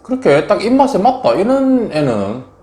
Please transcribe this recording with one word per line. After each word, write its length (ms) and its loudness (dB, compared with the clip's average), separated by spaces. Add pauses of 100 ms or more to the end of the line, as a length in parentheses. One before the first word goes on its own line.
그렇게 440 0
딱 160 0
입맛에 360 2
맞다 340 0
이런 580 0
애는 540 -2 (180)